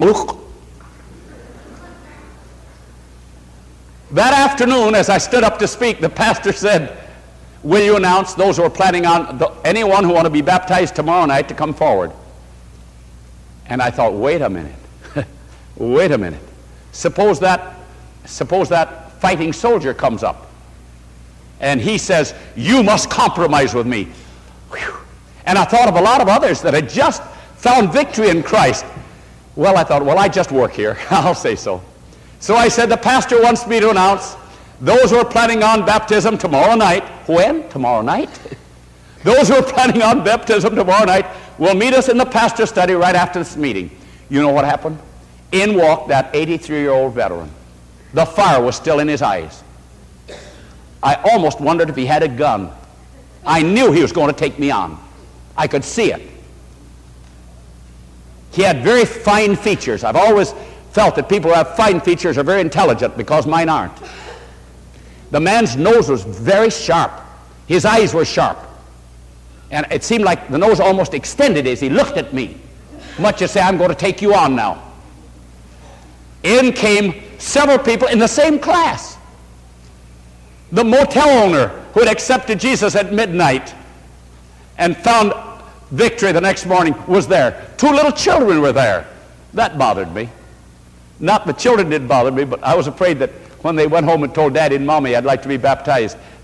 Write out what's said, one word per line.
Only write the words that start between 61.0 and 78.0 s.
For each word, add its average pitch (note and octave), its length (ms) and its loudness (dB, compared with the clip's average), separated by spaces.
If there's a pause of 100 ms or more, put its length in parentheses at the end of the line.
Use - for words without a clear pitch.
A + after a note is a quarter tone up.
that - 120 -4
people F#3 220 0
who E3+ 60 4
have D#3+ 200 0
fine G#3 240 2
features E3 380 -2
are C#3+ 40 0
very F#3 200 0
intelligent C#3 560 0
because D3 280 0
mine E3 220 0
aren't. A2 240 -2 (1400)
The C#3+ 80 0
man's F3+ 380 0
nose F#3 320 4
was A#2 160 -2
very C#3 460 0
sharp. E3 420 -2 (540)
His E3+ 180 0
eyes G#3+ 300 2
were D#3+ 100 2
sharp. C3+ 340 -2 (1120)
And D3 200 -4
it D#3 120 -4
seemed A3 220 0
like F3 240 -2
the C#3 80 -4
nose F#3+ 240 4
almost F#3+ 320 2
extended D#3 540 -2
as B2 140 -2
he C3+ 100 -2
looked G3 260 0
at - 160 -6
me, B2+ 240 -8 (640)
much G3+ 240 -2
as E3+ 80 -2
say, G3+ 100 0
"I'm F#3 160 2
going F3 140 2
to D#3+ 40 -4
take F#3+ 280 -4
you G3+ 120 4
on D3 220 2
now." G#2 260 -4 (1600)
In A#3+ 300 2
came G#3 500 0 (160)
several C#4+ 400 2
people A#3 300 0